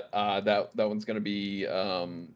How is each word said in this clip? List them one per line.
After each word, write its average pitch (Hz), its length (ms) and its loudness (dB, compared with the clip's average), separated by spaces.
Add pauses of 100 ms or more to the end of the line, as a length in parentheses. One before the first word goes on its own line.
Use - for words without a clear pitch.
(120)
uh, 101 280 2
that, 101 360 2
that 107 120 4
one's 107 160 -2
gonna 110 160 -2
be, 101 460 -2
um, 87 680 -2